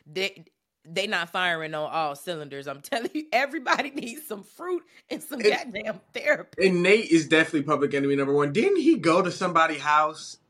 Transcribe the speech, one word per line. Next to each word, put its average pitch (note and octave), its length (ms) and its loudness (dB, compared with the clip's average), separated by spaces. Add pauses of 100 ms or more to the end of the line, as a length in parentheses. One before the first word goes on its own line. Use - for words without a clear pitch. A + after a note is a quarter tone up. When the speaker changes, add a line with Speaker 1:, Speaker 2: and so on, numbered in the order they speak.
(120)
Speaker 1:
they, F#3 320 -6 (420)
they F#3 200 -4
not F3 240 -4
firing E3 420 -2
on D3+ 180 -4
all D3+ 240 -2
cylinders. C#3+ 520 -10
I'm C#3 140 -10
<laughs> - 20 -20
telling - 320 -6
you, D4+ 180 -6
everybody C#4 580 -2
needs C4+ 360 -12
some G3+ 160 -12
fruit F4 400 -8 (260)
and - 140 -8
some C4+ 180 -10
Speaker 2:
And G#3 100 6
Speaker 1:
goddamn A3 500 -6 (120)
therapy. B3 560 0
Speaker 2:
and F3 140 4
Nate G3+ 280 4
is D#3+ 180 4
definitely D#3+ 340 4
public C#3+ 320 0
enemy C#3 220 0
number C#3 180 0
one. C#3+ 180 2
Didn't F4+ 300 2
he D4+ 160 6
go E3 240 4
to F3+ 80 0
somebody's E3 500 0
house D3+ 580 0 (120)